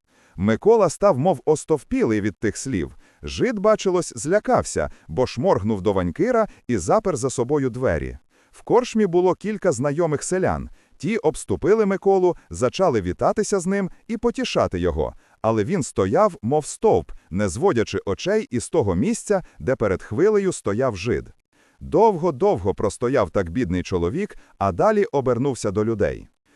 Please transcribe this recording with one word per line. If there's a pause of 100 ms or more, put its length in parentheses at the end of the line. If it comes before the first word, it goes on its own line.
(360)
Микола
став
мов
остовпілий
від
тих
слів. (260)
Жид,
бачилось,
злякався, (180)
бо
шморгнув
до
ванькира (200)
і
запер
за
собою
двері. (320)
В
корчмі
було
кілька
знайомих
селян. (280)
Ті
обступили
Миколу, (140)
зачали
вітатися
з
ним (180)
і
потішати
його. (280)
Але
він
стояв,
мов
стовп, (180)
не
зводячи
очей
із
того
місця, (160)
де
перед
хвилею
стояв
жид. (480)
Довго-довго
простояв
так
бідний
чоловік, (220)
а
далі
обернувся
до
людей. (280)